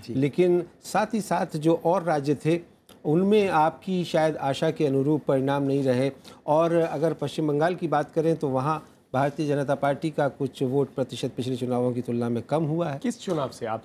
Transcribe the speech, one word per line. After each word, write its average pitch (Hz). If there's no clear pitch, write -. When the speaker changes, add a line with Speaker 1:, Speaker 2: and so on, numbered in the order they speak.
Speaker 1:
जी। 117
Speaker 2:
लेकिन 175
साथ 214
ही 214
साथ 170
जो 160
और 175
राज्य 151
थे, 160
उनमें 190
आपकी 160
शायद 156
आशा 147
के 156
अनुरूप 135
परिणाम 139
नहीं 139
रहे। 131
और 165
अगर 160
पश्चिम 151
बंगाल 156
की 170
बात 147
करें, 160
तो 160
वहाँ 139
भारतीय 147
जनता 143
पार्टी 143
का 151
कुछ 135
वोट 131
प्रतिशत 123
पिछले 127
चुनावों 123
की 123
तुलना 120
में 117
कम 156
हुआ 160
है। 139
Speaker 1:
किस 240
चुनाव 151
से -
आप 110